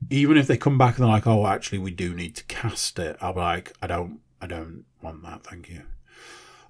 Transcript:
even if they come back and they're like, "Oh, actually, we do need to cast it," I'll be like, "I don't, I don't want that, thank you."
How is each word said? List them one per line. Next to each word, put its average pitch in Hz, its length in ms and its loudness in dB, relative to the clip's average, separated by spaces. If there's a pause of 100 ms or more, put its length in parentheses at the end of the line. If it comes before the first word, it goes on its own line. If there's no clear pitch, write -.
even 143 280 6
if 139 100 4
they 139 100 2
come 139 200 2
back 127 180 6
and 127 80 0
they're 113 80 6
like, 110 160 4
"Oh, 107 200 4
actually, 98 320 -2
we 92 120 -6
do 87 220 -6
need 87 240 -8
to - 80 -14
cast - 520 -6
it," 80 240 -6
I'll 92 120 -4
be 90 80 -4
like, 87 400 -4
"I 92 60 -8
don't, 87 340 -6 (200)
I 95 60 -12
don't 82 380 -12 (160)
want 80 220 -16
that, 82 200 -16
thank - 260 -20
you." 85 140 -18 (880)